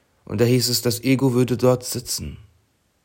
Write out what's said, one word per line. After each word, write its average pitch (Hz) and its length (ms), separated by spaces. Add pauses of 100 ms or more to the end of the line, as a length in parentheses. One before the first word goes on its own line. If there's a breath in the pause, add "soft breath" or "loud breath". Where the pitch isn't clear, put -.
(240 soft breath)
Und 107 160
da 117 60
hieß 120 240
es, 120 100
das 120 220
Ego 131 320
würde 123 240
dort 123 260
sitzen, - 540 (680)